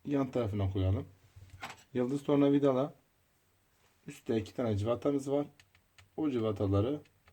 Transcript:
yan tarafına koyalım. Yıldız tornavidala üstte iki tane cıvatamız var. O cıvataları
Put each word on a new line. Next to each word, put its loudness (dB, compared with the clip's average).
yan 0
tarafına 0
koyalım. 0
Yıldız -2
tornavidala 2
üstte -4
iki -8
tane -2
cıvatamız -2
var. 0
O -2
cıvataları 0